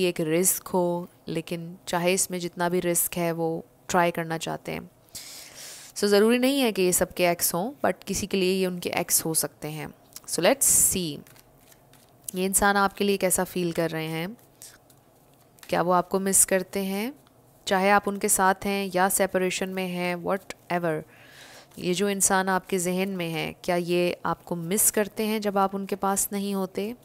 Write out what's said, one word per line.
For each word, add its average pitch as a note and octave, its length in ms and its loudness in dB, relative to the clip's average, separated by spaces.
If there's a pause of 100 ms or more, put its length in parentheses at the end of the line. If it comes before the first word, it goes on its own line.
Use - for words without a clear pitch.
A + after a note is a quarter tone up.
एक F3 180 0
रिस्क E3+ 480 0
हो, F3 400 0 (200)
लेकिन E3+ 500 -8 (100)
चाहे F3 260 2
इसमें F#3 240 -2
जितना F3 300 -2
भी F3+ 120 2
रिस्क E3+ 340 0
है E3+ 180 0
वो E3 340 -2 (220)
ट्राई F3 220 4
करना E3 280 -4
चाहते D#3+ 340 -8
हैं। F3 180 -10 (1040)
So - 80 -2
ज़रूरी G#3 340 6
नहीं C4+ 220 2
है A#3 120 2
कि G3 100 0
ये F3+ 100 4
सबके F3+ 320 0
एक्स E3+ 300 0
हों, G3+ 180 -2 (120)
but F#3 200 0
किसी G3 220 -4
के G3 100 -4
लिए F#3 160 2
ये F#3+ 140 0
उनके F3+ 220 -6
एक्स - 360 0
हो D#3+ 100 -2
सकते - 340 -4
हैं। D3+ 260 -12 (340)
So - 100 -4
let's A3+ 280 4
see, - 520 2 (1160)
ये F#3 100 -2
इंसान G3+ 320 2
आपके G3 280 2
लिए G3+ 120 2
कैसा F#3 280 0
फील F3 280 -4
कर E3 180 0
रहे D#3+ 160 -6
हैं, E3 300 -6 (1300)
क्या F3 140 0
वो F3 100 2
आपको F3+ 280 0
मिस G3 240 2
करते F#3+ 400 -2
हैं, G3+ 300 -6 (520)
चाहे G3 240 4
आप G3+ 180 4
उनके G3+ 200 -2
साथ F#3+ 260 4 (100)
हैं G3 300 -2
या F3+ 140 4
सेपरेशन F#3+ 600 0
में F#3 200 -4
हैं, F3+ 280 -4
whatever। E3+ 880 -4 (760)
ये F3+ 160 -2
जो G3+ 140 0
इंसान F#3+ 400 2
आपके F#3 300 0
जहन F3+ 300 -2
में F3 220 -4
है, D#3 240 -6 (100)
क्या F3 120 0
ये F3 500 0
आपको F3 300 -4
मिस F3 340 0
करते G#3+ 360 -2
हैं G#3+ 140 -2
जब G3+ 180 -2
आप G3 160 2
उनके G3 220 -6
पास G3 360 -2
नहीं G3+ 220 -4
होते? G3 400 -6 (100)